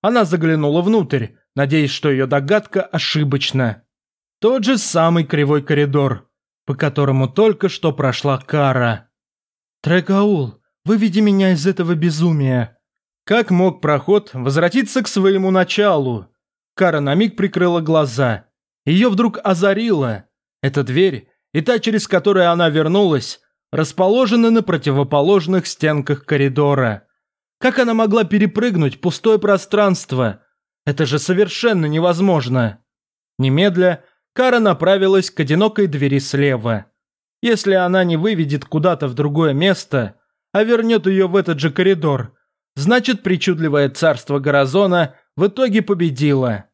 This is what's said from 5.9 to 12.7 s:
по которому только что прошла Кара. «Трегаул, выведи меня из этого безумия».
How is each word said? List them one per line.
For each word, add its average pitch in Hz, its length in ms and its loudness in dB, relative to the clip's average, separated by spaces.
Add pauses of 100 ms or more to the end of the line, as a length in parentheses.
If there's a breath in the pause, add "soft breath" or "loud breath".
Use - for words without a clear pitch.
по 139 100 -4
которому 139 500 0
только 202 420 2
что 160 240 -2
прошла 135 460 -2
Кара. 131 720 -2 (720)
«Трегаул, 180 800 0 (220)
выведи 202 340 0
меня 196 320 4
из 165 160 0
этого 180 300 0
безумия». 151 800 0 (500)